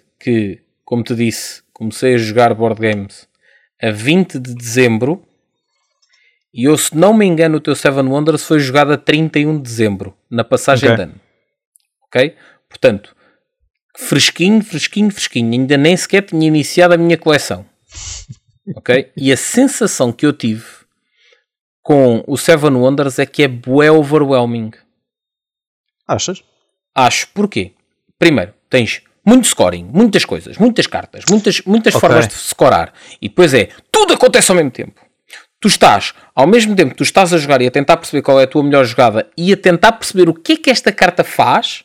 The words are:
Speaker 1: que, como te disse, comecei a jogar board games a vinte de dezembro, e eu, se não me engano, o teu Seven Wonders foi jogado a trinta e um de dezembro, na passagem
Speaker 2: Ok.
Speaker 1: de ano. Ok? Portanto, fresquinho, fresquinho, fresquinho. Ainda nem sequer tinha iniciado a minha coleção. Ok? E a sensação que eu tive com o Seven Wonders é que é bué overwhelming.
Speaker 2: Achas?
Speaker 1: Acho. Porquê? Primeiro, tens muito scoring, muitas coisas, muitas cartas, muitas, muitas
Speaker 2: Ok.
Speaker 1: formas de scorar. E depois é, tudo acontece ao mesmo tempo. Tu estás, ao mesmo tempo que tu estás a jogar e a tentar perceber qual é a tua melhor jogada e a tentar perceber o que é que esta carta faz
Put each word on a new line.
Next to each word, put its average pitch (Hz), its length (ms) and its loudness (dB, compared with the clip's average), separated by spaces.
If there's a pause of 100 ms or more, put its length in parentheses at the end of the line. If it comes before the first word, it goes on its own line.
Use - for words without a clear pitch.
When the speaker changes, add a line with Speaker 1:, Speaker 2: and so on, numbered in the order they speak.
(200)
Speaker 1:
que, 110 400 -4 (240)
como 120 180 -4
te 120 120 -8
disse, - 480 -6 (100)
comecei 123 420 -4
a 120 40 0
jogar 113 360 0
board 110 260 -4
games 104 460 -6 (560)
a 117 80 -4
vinte 143 480 -2
de 123 160 -12
dezembro, 120 680 -2 (1300)
e 117 100 -6
eu, 151 140 4
se - 180 -6
não 185 160 4
me 214 140 4
engano, 160 320 0
o - 20 -6
teu 147 160 -2
Seven 139 320 -2
Wonders 147 360 -2
foi 156 140 0
jogado 139 340 0
a 147 40 2
trinta 151 420 -2
e 147 80 0
um 156 120 -2
de 143 40 -8
dezembro, 110 540 -4 (140)
na 117 120 -4
passagem 131 480 0
Speaker 2:
Ok. 113 60 2
Speaker 1:
de 101 60 -6 (100)
ano. - 80 -20 (840)
Ok? 135 280 -2 (320)
Portanto, - 480 -2 (800)
fresquinho, 190 680 -2
fresquinho, 202 460 -4
fresquinho. 117 420 -6
Ainda 131 240 0
nem 151 220 2
sequer 190 240 -2
tinha 160 260 -2
iniciado 175 460 2
a - 20 6
minha 170 220 0
coleção. 139 480 -2 (1080)
Ok? - 400 -2
E 135 160 -2
a 131 60 2
sensação - 760 -2
que - 120 -4
eu 147 80 2
tive 117 320 -6 (1200)
com 127 440 2
o 135 120 -4
Seven 151 360 2
Wonders 135 440 0
é 139 80 0
que - 160 -4
é 143 60 2
bué 131 420 0
overwhelming. 135 800 0 (1400)
Speaker 2:
Achas? 107 340 -6 (520)
Speaker 1:
Acho. 127 400 0
Porquê? 196 400 -4 (440)
Primeiro, 127 360 0 (160)
tens 120 320 -2 (220)
muito 247 220 4
scoring, 87 460 -2
muitas 202 320 2
coisas, - 320 -10
muitas 220 300 0
cartas, - 420 -12
muitas, 202 340 0
muitas 220 320 0
Speaker 2:
Ok. 120 140 0
Speaker 1:
formas 117 200 2
de - 60 -14
scorar. 101 600 0 (260)
E 107 80 -10
depois 165 240 2
é, 110 160 2 (240)
tudo 415 220 2
acontece 247 360 4
ao 185 60 2
mesmo 156 140 0
tempo. - 340 -16 (540)
Tu - 100 -2
estás, 117 440 2 (220)
ao 135 120 2
mesmo 214 300 2
tempo 156 140 2
que - 80 -12
tu - 40 -6
estás 175 300 0
a 175 60 2
jogar 143 240 0
e 123 40 0
a 123 40 -2
tentar 143 260 0
perceber 147 260 -6
qual 135 160 4
é 135 60 4
a - 20 4
tua 143 160 -2
melhor 143 220 2
jogada 113 520 0
e 175 160 0
a 180 40 4
tentar 185 360 2
perceber 185 360 0
o 160 60 0
que - 180 -4
é 320 60 2
que 311 120 -2
esta 226 220 -2
carta 180 320 0
faz 139 600 -2